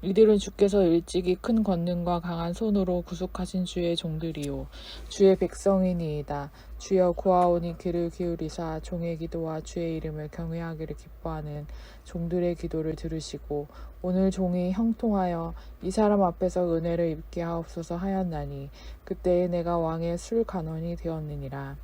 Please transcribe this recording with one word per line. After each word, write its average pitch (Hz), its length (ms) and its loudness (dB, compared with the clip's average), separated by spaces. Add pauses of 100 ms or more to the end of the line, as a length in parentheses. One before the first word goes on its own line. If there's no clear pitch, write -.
이들은 214 320 8
주께서 202 460 4
일찍이 175 520 4
큰 220 280 2
권능과 175 560 0
강한 170 320 -4
손으로 185 520 2
구속하신 180 600 -4
주의 170 320 0
종들이요, 151 720 -4 (400)
주의 196 300 8
백성이니이다. 170 1120 0 (260)
주여, 180 360 2
구하오니 175 640 2
귀를 175 320 -2
기울이사 165 720 -4
종의 170 360 -6
기도와 160 440 -6
주의 165 340 -4
이름을 156 380 -6
경외하기를 165 640 -8
기뻐하는 151 680 -10 (380)
종들의 175 520 -2
기도를 156 420 -4
들으시고 151 720 -6 (340)
오늘 185 280 2
종이 180 440 0
형통하여 190 800 0 (280)
이 175 80 -2
사람 208 320 4
앞에서 180 540 2
은혜를 170 360 2
입게 160 300 -6
하옵소서 170 540 -6
하였나니 160 760 -4 (340)
그때에 180 420 2
내가 175 300 0
왕의 165 400 0
술간원이 170 800 -2
되었느니라. 143 880 -6